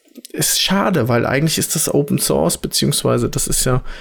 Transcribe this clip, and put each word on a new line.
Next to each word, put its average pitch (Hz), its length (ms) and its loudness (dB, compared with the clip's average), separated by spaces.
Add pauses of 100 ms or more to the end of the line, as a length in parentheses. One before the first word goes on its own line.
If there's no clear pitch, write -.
(320)
ist - 280 -2
schade, 185 480 2
weil 120 180 2
eigentlich 156 320 0
ist - 180 -2
das - 160 0
Open - 260 2
Source, 151 400 0
beziehungsweise 123 720 0
das - 180 -2
ist - 180 0
ja, 127 180 0 (180)